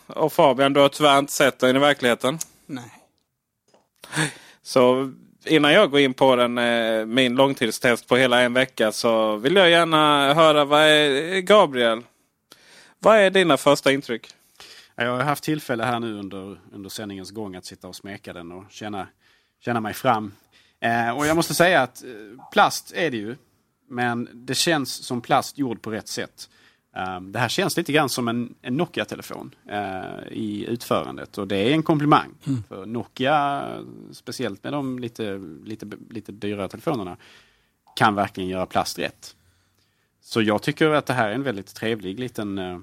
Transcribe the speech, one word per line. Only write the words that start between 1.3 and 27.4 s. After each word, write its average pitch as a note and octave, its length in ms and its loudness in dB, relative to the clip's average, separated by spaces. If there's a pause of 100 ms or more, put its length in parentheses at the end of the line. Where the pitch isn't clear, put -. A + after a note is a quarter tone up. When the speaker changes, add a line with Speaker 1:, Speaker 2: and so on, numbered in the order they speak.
Speaker 1:
sett C3+ 260 2
den B2+ 180 4
i - 20 4
verkligheten. C3+ 600 2 (280)
Speaker 2:
Nej. A#2+ 260 -14 (1700)
Speaker 1:
Så B2+ 500 0 (320)
innan D3 280 4
jag F#3 180 6
går C#3+ 100 2
in C3 140 2
på C3+ 220 4
den, A#2+ 220 2
eh, A2+ 480 0
min A#2+ 280 0
långtidstest C3 720 0
på B2 80 4
hela B2 240 4
en B2 120 2
vecka, A#2+ 400 0
så A2 440 0
vill C3 200 0
jag F#3 140 6
gärna D#3 640 4
höra, D3+ 300 6
vad D3 180 4
är, D3+ 580 2
Gabriel, C3+ 640 4 (960)
vad A3 180 6
är G3 140 6
dina F3+ 260 4
första C#3 360 4
intryck? C3 360 -4 (680)
Speaker 3:
Ja, A#2 100 -2
jag A#2+ 120 -2
har B2+ 60 -2
haft C#3+ 220 -2
tillfälle C#3 400 -4
här A#2+ 160 -2
nu A2+ 180 -8
under, G2 420 -12 (120)
under G2 180 -14
sändningens G2 400 -12
gång G2+ 260 -12
att F2+ 80 -18
sitta F#2+ 240 -18
och F2+ 80 -18
smeka G2 360 -16
den E2+ 200 -16
och F#2 180 -18
känna, G#2 360 -10 (580)
känna A#2+ 160 -2
mig G#2+ 140 -8
fram. A2 380 -2 (480)
Eh, A#2 380 0
och D3 80 -2
jag D#3 100 2
måste E3 180 0
säga E3+ 280 4
att, - 220 -6
eh, B2 40 -16 (440)
plast - 420 2
är F3 160 -2
det B2 60 -6
ju, A2 200 -8 (520)
men A#2+ 440 -4
det B2+ 220 -8
känns D3 360 0 (160)
som B2 140 -6
plast B2 380 -2
gjord B2 240 -4
på A2+ 80 -10
rätt G#2+ 180 -10
sätt. - 400 -10 (480)
Ehm, F#2 360 -10
det G#2 60 -6
här B2 100 0